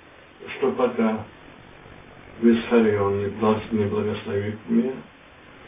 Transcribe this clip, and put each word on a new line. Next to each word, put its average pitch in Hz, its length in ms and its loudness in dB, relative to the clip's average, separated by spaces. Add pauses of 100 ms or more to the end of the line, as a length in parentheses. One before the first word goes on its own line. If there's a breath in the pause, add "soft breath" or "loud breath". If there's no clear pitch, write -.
(560)
что 127 160 0
пока 113 520 0 (1160)
Висхарион 110 800 4
не 101 60 -2
благ-, 107 460 0
не 107 140 0
благословит 104 720 -4 (100)
меня, 117 240 2 (760)